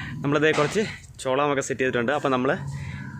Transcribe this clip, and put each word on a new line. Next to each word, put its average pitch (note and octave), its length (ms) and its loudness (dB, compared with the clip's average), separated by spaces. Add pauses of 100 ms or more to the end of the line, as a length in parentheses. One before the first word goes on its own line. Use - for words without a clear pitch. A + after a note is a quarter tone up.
(200)
നമ്മളിതേ D3 380 4
കുറച്ച് D3 240 2 (400)
ചോളമൊക്കെ C3+ 460 2
സെറ്റ് B2 140 -4
ചെയ്തിട്ടുണ്ട്. B2 360 2
അപ്പോൾ C#3+ 160 2
നമ്മൾ B2+ 160 2 (680)